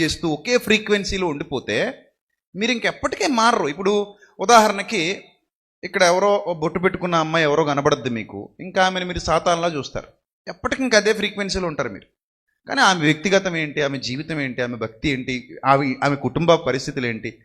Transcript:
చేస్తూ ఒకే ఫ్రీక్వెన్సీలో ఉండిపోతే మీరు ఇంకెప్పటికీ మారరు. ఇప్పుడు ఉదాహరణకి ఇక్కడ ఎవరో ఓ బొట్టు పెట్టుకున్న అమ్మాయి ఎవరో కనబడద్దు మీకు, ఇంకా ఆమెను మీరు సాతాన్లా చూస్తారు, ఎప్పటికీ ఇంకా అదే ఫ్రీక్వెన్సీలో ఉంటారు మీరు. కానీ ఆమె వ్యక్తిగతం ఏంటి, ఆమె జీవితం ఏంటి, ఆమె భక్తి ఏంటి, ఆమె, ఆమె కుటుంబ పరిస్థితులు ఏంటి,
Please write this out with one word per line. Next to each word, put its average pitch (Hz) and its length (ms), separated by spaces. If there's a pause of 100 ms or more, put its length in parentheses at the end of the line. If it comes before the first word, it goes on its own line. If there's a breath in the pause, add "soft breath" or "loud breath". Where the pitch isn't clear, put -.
చేస్తూ 156 260
ఒకే 240 280
ఫ్రీక్వెన్సీలో 208 720
ఉండిపోతే 156 800 (460)
మీరు 220 160
ఇంకెప్పటికీ 240 560
మారరు. 226 400
ఇప్పుడు 202 480 (240 loud breath)
ఉదాహరణకి 196 840 (600)
ఇక్కడ 190 200
ఎవరో 190 440
ఓ 175 60
బొట్టు 160 260
పెట్టుకున్న 180 360
అమ్మాయి 160 280
ఎవరో 151 200
కనబడద్దు 143 460
మీకు, 104 500
ఇంకా 185 260
ఆమెను 185 200
మీరు 175 140
సాతాన్లా 170 480
చూస్తారు, 147 400 (400)
ఎప్పటికీ 247 360
ఇంకా 226 140
అదే 208 160
ఫ్రీక్వెన్సీలో 196 540
ఉంటారు 139 220
మీరు. 98 160 (600)
కానీ 277 140
ఆమె 190 180
వ్యక్తిగతం 175 580
ఏంటి, 147 240
ఆమె 139 160
జీవితం 147 440
ఏంటి, 127 200
ఆమె 123 140
భక్తి 113 340
ఏంటి, 127 560
ఆమె, 139 380
ఆమె 143 120
కుటుంబ 151 380
పరిస్థితులు 139 520
ఏంటి, 113 400